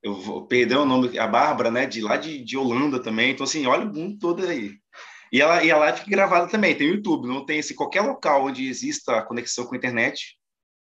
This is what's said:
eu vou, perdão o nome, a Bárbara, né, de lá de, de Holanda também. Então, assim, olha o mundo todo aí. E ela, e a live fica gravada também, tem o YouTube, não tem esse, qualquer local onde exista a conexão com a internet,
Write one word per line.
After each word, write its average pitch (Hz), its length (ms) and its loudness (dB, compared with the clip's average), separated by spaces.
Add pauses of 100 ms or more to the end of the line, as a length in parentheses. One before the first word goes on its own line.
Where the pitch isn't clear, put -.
eu 101 120 -6
vou, 98 320 -10
perdão 123 360 2
o 143 40 2
nome, 127 320 2
a 113 80 0
Bárbara, 120 440 2
né, 127 160 0
de 113 140 -8
lá 107 160 0
de, 151 260 -8
de 117 140 -8
Holanda 131 440 0
também. 113 300 0
Então, 139 140 -4
assim, 139 220 -2
olha 143 180 2
o 214 80 -6
mundo 190 260 -8
todo 175 260 -2
aí. 117 320 -6 (560)
E 123 80 4
ela, 160 240 4
e 165 60 4
a 156 80 6
live 151 220 2
fica 202 100 -10
gravada 185 360 4
também, 190 280 2
tem 143 160 2
o 190 40 2
YouTube, 170 320 -2
não 131 200 -6
tem 151 120 -2
esse, 143 160 -6
qualquer 160 280 -2
local 156 420 2
onde 131 240 -4
exista 127 480 -4
a 110 60 0
conexão 120 420 -6
com 123 100 -10
a 123 40 -6
internet, 123 580 -2 (460)